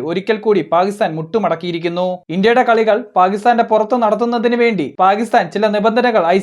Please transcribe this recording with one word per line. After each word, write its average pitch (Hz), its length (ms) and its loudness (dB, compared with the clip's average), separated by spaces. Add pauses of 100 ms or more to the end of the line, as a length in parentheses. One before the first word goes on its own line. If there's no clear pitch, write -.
(120)
ഒരിക്കൽ 196 340 -2
കൂടി 202 180 2 (100)
പാകിസ്ഥാൻ 196 440 0
മുട്ടുമടക്കിയിരിക്കുന്നു. 170 920 -4 (280)
ഇന്ത്യയുടെ 233 340 2
കളികൾ 220 300 2 (200)
പാകിസ്ഥാന്റെ 214 540 2
പുറത്ത് 214 320 0
നടത്തുന്നതിന് 233 580 0
വേണ്ടി 202 240 0 (160)
പാകിസ്ഥാൻ 208 420 2 (100)
ചില 208 200 0
നിബന്ധനകൾ 220 500 2 (100)
ഐ 214 80 2